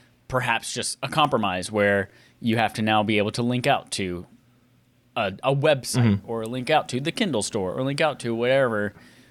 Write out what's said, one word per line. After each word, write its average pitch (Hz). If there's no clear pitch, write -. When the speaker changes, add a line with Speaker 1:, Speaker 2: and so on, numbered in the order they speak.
Speaker 1:
perhaps 120
just -
a 135
compromise 113
where 101
you 113
have 110
to 113
now 107
be 104
able 104
to 123
link 123
out 131
to 90
a, 101
a 139
website 127
Speaker 2:
Mm-hmm. 95
Speaker 1:
or 113
link 123
out 151
to 120
the 160
Kindle 139
store 95
or 131
link 143
out 151
to 117
whatever 117